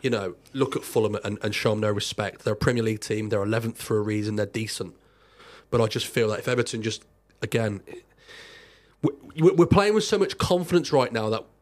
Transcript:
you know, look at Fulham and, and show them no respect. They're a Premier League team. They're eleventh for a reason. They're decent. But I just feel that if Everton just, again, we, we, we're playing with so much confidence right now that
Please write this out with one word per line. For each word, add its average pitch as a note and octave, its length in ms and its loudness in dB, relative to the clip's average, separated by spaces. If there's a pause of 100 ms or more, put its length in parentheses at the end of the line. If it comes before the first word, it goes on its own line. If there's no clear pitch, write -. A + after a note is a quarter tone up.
you C3 80 0
know, G2+ 260 -2 (160)
look B2+ 240 0
at - 80 -4
Fulham G#2+ 400 0
and, G#2 180 -4
and G#2 140 -2
show - 140 2
them G#2+ 100 0
no G#2+ 100 0
respect. G2+ 540 -4
They're A2 80 0
a G#2 60 -2
Premier A#2+ 260 2
League A2 160 -2
team. G#2+ 300 -4
They're G#2 140 0
eleventh A2 380 -2
for A2 160 -2
a G#2 40 0
reason. G#2+ 340 -2
They're G#2 100 0
decent. G#2 480 -8 (800)
But A#2+ 80 2
I A2+ 80 4
just A#2 180 -4
feel A#2 260 0
that - 80 -4
if - 100 -6
Everton A#2+ 320 -2
just, A2 240 -6 (360)
again, G#2+ 380 -2 (1200)
we, C#3+ 100 0 (260)
we, D#3+ 140 6
we're E3 160 6
playing G3+ 260 6
with G#3+ 100 4
so G#3+ 140 0
much G3 200 0
confidence F3 540 0
right B2+ 220 2
now A2 160 0
that A2 160 -4 (160)